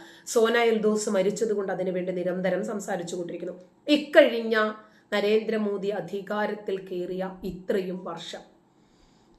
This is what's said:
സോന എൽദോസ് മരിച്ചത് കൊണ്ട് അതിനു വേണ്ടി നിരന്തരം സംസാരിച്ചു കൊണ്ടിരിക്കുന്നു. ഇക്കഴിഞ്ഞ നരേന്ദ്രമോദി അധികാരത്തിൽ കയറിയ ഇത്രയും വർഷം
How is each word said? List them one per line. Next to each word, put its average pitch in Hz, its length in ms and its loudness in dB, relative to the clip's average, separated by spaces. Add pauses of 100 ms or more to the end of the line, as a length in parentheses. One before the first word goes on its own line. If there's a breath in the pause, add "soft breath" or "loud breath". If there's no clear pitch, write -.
(280 loud breath)
സോന 226 300 4
എൽദോസ് 214 520 2
മരിച്ചത് 202 440 2
കൊണ്ട് 196 180 -2
അതിനു 180 200 -2
വേണ്ടി 180 200 -2
നിരന്തരം 180 540 -2
സംസാരിച്ചു 190 500 -6
കൊണ്ടിരിക്കുന്നു. 175 480 -8 (240)
ഇക്കഴിഞ്ഞ 226 840 6 (400 loud breath)
നരേന്ദ്രമോദി 208 720 0
അധികാരത്തിൽ 202 920 -4
കയറിയ 185 640 -6
ഇത്രയും 180 600 -4
വർഷം 170 360 -12 (1000)